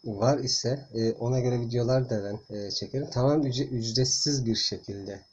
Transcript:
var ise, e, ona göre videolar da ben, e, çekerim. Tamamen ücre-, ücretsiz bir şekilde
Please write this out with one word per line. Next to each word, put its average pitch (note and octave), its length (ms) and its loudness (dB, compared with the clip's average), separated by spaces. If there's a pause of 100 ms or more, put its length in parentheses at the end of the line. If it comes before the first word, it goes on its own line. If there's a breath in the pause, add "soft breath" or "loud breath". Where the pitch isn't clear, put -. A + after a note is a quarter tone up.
var A#2 320 2
ise, B2+ 560 -2
e, A2+ 200 2
ona B2 260 0
göre B2 200 2
videolar A#2+ 500 2
da G#2+ 140 0
ben, G#2 320 -8
e, G2+ 160 -6
çekerim. C3+ 380 -4
Tamamen C#3+ 360 4
ücre-, C3 220 0
ücretsiz B2+ 760 0
bir A2+ 100 2
şekilde G2 760 -6